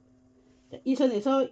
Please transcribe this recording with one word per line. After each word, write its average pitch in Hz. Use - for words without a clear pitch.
자, -
이 262
선에서 262